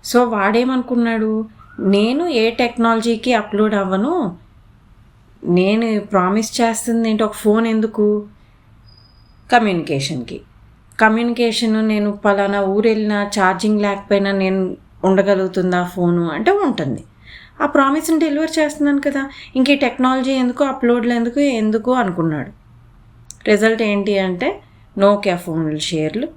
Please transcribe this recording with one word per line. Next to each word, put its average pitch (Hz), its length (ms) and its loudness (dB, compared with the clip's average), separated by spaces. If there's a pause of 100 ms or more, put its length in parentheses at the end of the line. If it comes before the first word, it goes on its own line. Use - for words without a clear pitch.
So 247 180 4
వాడేమనుకున్నాడు, 226 1200 0 (340)
"నేను 220 480 2
ఏ 233 220 2
టెక్నాలజీకి 233 840 0
అప్‌లోడ్ 214 400 0
అవ్వను, 202 640 -2 (1040)
నేను 208 560 2
ప్రామిస్ 208 640 0
చేస్తుంది 226 480 0
ఏంటి, 220 140 0
ఒక 208 100 -2
ఫోన్ 220 340 0
ఎందుకు? 214 580 0 (1300)
కమ్యూనికేషన్‌కి. 160 920 -2 (580)
కమ్యూనికేషన్ 226 880 2
నేను 208 240 0
పలానా 202 500 0
ఊరు 202 260 2
వెళ్ళినా 208 360 0
ఛార్జింగ్ 202 580 0
లేకపోయినా 202 500 0
నేను 190 460 -2 (260)
ఉండగలుగుతుందా 185 800 2
ఫోను?" 175 460 0
అంటే 185 220 0
ఉంటుంది. 196 520 -2 (580)
ఆ 294 40 0
ప్రామిస్‌ని 294 540 0
డెలివర్ 320 400 0
చేస్తున్నాను 294 420 0
కదా, 277 280 -4 (260)
ఇంక 262 140 2
ఈ 285 60 6
టెక్నాలజీ 254 560 0
ఎందుకు, 254 320 0
అప్‌లోడ్లు 240 500 0
ఎందుకు, 233 260 -2
ఎందుకు 226 540 0
అనుకున్నాడు. 170 580 -2 (960)
రిజల్ట్ 220 340 2
ఏంటి 202 380 0
అంటే 190 420 -2 (360)
Nokia 202 380 2
ఫోన్ల 160 420 -4
షేర్లు 156 600 -4